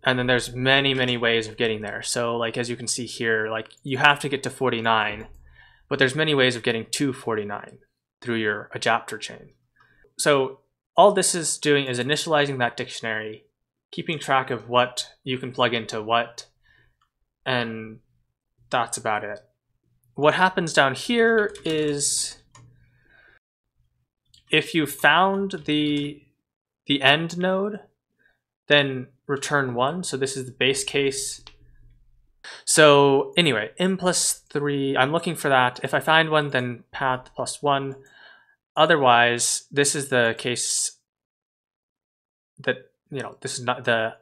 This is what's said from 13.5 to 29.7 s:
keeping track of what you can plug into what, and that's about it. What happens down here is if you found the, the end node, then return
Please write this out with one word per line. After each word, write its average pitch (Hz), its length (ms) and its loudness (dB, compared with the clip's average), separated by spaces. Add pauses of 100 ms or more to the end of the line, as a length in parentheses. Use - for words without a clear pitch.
keeping - 280 -6
track 131 320 0
of 117 180 -6
what 123 420 0 (120)
you 127 140 -4
can 127 140 -8
plug 123 220 2
into 113 280 -6
what, 117 440 -2 (1000)
and 113 540 -6 (720)
that's 123 280 -2
about 107 260 -4
it. 104 160 -10 (720)
What 151 220 2
happens 180 360 0
down 135 240 4
here 226 580 0 (120)
is 151 720 -2 (2000)
if - 240 0
you 156 120 2
found 185 800 2
the, 147 580 -4 (640)
the 139 140 0
end 165 360 2
node, 190 420 -2 (880)
then 135 400 2 (200)
return 139 460 -2